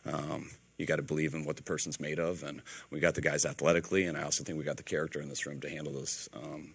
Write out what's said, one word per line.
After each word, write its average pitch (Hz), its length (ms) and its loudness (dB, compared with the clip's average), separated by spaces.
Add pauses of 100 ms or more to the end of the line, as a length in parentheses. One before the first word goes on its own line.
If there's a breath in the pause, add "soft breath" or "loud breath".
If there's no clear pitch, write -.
um, 73 440 -4 (280)
you 82 80 -2
gotta 78 180 4
believe 78 320 2
in 78 80 -2
what 73 140 -2
the - 60 -12
person's 78 360 -2
made 76 200 -2
of, 85 220 0
and 73 220 -8 (260 loud breath)
we 76 120 -4
got 80 140 6
the - 60 -2
guys 76 240 4
athletically, 85 600 4
and 82 120 -2
I 78 60 -2
also 73 220 0
think 82 120 -4
we 76 60 -2
got 71 140 -2
the - 60 -10
character 78 360 0
in 73 80 -6
this - 180 -4
room 71 140 -6
to 73 100 -6
handle 76 220 -6
those, - 420 -4
um, 76 420 -10